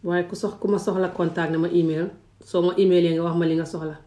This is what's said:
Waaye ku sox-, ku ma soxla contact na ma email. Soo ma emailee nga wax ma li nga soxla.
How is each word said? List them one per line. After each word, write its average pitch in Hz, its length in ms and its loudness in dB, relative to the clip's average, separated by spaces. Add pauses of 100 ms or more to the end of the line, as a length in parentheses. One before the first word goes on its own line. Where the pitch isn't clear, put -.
Waaye 175 240 -2
ku 202 80 -10
sox-, - 240 -6
ku - 80 -4
ma 202 100 2
soxla 185 360 -2
contact 165 380 -2
na 165 60 -2
ma 165 120 0
email. 165 400 0 (340)
Soo - 180 -2
ma 180 160 2
emailee 180 360 4
nga 165 100 0
wax 170 140 -2
ma 170 80 2
li 160 100 2
nga 160 100 -2
soxla. 156 420 -8